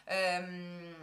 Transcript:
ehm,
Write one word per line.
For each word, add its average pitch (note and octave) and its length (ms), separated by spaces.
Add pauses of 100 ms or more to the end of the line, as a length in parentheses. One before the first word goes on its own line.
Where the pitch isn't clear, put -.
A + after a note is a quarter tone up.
ehm, F3+ 1000